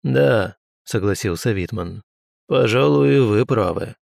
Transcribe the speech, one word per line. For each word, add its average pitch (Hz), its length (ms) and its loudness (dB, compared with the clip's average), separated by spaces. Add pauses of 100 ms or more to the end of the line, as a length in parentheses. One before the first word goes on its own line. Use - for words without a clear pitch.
«Да», 131 540 0 (280)
согласился 98 680 -4
Витман. 92 500 -8 (440)
«Пожалуй, 139 720 2
вы 107 260 2
правы». 95 580 -2